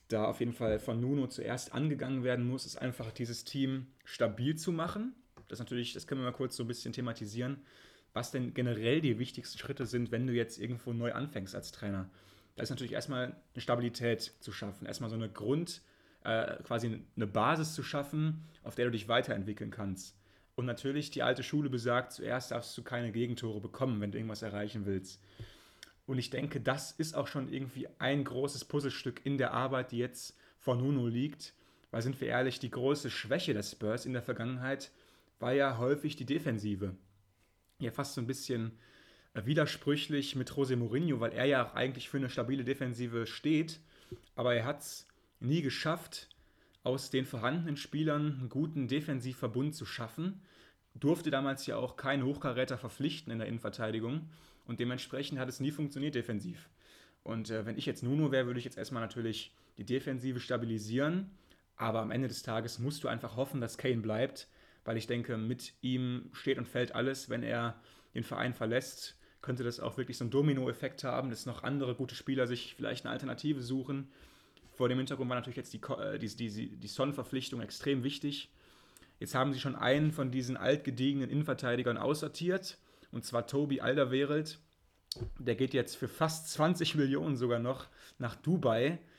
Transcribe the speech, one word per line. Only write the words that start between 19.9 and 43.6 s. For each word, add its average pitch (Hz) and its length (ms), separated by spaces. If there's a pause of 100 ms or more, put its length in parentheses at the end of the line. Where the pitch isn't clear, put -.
Und 123 100
natürlich 135 460
die 131 120
alte 123 180
Schule 147 280
besagt, 123 420
zuerst 123 400
darfst 117 260
du 120 60
keine 120 300
Gegentore 113 480
bekommen, 113 400
wenn 101 100
du 113 60
irgendwas 110 240
erreichen 104 440
willst. 95 380 (840)
Und 131 100
ich 123 120
denke, 135 300
das 131 320
ist 160 240
auch 135 120
schon 135 260
irgendwie 131 340 (120)
ein 139 260
großes 135 400
Puzzlestück 135 580
in 139 140
der 127 160
Arbeit, 127 400
die 117 40
jetzt - 400 (200)
vor 123 180
Nuno 127 320
liegt. 127 460 (380)
Weil, 117 100
sind 131 180
wir 120 80
ehrlich, 123 320
die 120 120
große 135 380
Schwäche 139 440
der 104 100
Spurs 113 420
in 131 60
der 123 100
Vergangenheit 127 680 (480)
war 123 140
ja 135 240
häufig 143 400
die 123 80
Defensive. 107 720 (840)
Ja, 117 120
fast - 240
so 131 60
ein 117 60
bisschen, 117 460 (640)
äh, 110 100
widersprüchlich 147 920
mit 127 160
José 131 240
Mourinho, 120 460
weil 117 100
er 117 140
ja 131 200
auch - 100
eigentlich 123 340
für 143 80
eine 135 120
stabile 127 360
Defensive 120 600
steht. 156 540 (560)